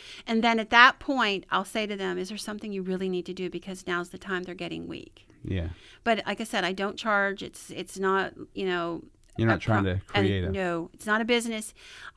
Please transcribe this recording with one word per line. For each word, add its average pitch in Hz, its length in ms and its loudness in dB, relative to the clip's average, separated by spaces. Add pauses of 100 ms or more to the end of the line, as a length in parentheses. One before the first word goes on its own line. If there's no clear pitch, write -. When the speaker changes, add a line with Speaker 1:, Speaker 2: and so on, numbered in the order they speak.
(260)
Speaker 1:
And 226 180 2
then 233 160 6
at 220 120 -4
that 240 280 10
point, 220 520 0
I'll 196 120 2
say 214 220 -4
to 208 100 -6
them, 185 220 -4
"Is 185 120 -4
there 208 100 -10
something 208 340 -8
you 190 80 -2
really 185 260 -2
need 180 200 -2
to 185 60 -6
do? 185 180 -6
Because 185 340 -10
now's 175 240 -4
the 180 80 -16
time 185 260 -6
they're 180 120 -10
getting 170 320 -8
weak." - 400 -14 (160)
Speaker 2:
Yeah. 87 260 -2 (340)
Speaker 1:
But 226 220 2
like 208 160 -4
I 220 40 -8
said, 202 180 -2
I 180 100 0
don't 196 240 -4
charge. 202 460 0
It's, - 260 -14
it's 185 300 -10
not, 190 340 2 (220)
you 196 100 -4
know, 170 380 -2 (340)
Speaker 2:
You're 113 100 4
not 110 160 2
Speaker 1:
a - 20 -10
pro- 113 100 4
Speaker 2:
trying 101 100 4
to 92 60 2 (240)
Speaker 1:
and 202 120 4
Speaker 2:
create - 160 2
a 185 80 0
Speaker 1:
no, 175 420 -2
it's - 120 -16
not 214 160 2
a 226 40 -2
business. 233 480 0 (440)